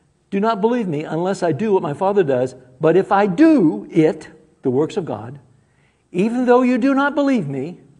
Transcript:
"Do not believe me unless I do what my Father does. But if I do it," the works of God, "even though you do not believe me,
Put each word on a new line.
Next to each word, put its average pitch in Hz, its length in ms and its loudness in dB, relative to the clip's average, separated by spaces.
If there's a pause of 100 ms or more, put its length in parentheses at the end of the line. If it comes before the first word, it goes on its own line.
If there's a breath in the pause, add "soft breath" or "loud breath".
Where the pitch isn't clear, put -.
(300 soft breath)
"Do 196 100 -4
not 220 200 -2
believe 233 260 0
me 156 180 -4
unless 170 380 -4
I 170 100 0
do 208 200 -2
what 190 100 2
my 147 120 -4
Father 196 280 0
does. 131 320 -2 (260 loud breath)
But 160 160 4
if 190 140 0
I 208 160 4
do 185 640 2
it," 165 380 0 (340)
the 135 80 -2
works 143 260 -2
of 175 100 -6
God, 123 320 -10 (720)
"even 226 320 -2
though 247 180 4
you 254 140 2
do 269 180 2
not 277 200 0
believe 269 340 0
me, 139 320 -8 (200)